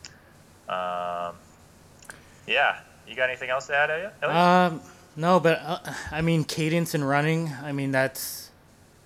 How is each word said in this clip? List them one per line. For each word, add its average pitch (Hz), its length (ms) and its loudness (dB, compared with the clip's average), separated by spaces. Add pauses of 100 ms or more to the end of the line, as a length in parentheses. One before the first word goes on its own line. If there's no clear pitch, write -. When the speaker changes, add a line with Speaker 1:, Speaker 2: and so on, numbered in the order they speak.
(680)
Speaker 1:
um, 87 680 -6 (1120)
yeah. 120 320 2 (280)
You 113 80 -16
got 127 140 0
anything 123 200 -6
else 131 180 -2
to 147 80 -4
add, 147 140 2
Elliot? 175 320 -6
Elliot? 160 160 0
Speaker 2:
Um, 180 440 4 (340)
no, 175 240 4
but, 160 200 4
uh, 156 200 -6 (320)
I 156 100 -4
mean, 165 220 2
cadence 160 500 -2
and 147 140 0
running, 156 440 2 (100)
I 147 100 -8
mean, 139 200 -2
that's, - 600 -2 (540)